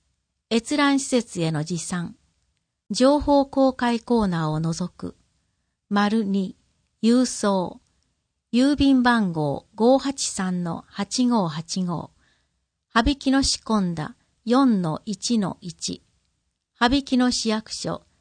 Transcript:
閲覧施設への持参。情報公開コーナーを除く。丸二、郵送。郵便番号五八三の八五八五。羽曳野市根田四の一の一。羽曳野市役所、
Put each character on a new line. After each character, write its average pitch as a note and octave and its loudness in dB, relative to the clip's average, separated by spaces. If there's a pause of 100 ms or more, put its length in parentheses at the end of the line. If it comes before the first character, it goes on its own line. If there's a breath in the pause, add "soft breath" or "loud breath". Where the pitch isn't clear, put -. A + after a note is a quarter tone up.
(500)
閲 A#3 -2
覧 C#4 4
施 - -8
設 A3+ -2
へ D#3+ 0
の D#3 -4
持 E3+ -6
参。 E3+ -8 (720)
情 C4 4
報 C#4+ 2
公 C4+ 2
開 A#3+ -2
コ A3+ 0
ー - 0
ナ E3 -2
ー - -2
を D#3 -2
除 E3 -4
く。 - -14 (720)
丸 G#3 0
二、 G3 -4 (460)
郵 A#3+ 4
送。 G3 -4 (720)
郵 C4+ 4
便 C4+ 4
番 A3+ 2
号 D3 -4
五 B3 4
八 C4+ -6
三 F3+ -4
の E3+ -8
八 A3 -4
五 A3 2
八 D#3+ -6
五。 F3 -6 (760)
羽 A#3 2
曳 C4+ 0
野 C4+ 4
市 - -2
根 F#3+ -2
田 D#3 -10 (300)
四 A#3+ 4
の D#3 -4
一 A3+ -4
の F3 -4
一。 - -10 (720)
羽 A#3+ 2
曳 C4+ -2
野 B3 2
市 - -4
役 A3 -4
所、 - -8 (160)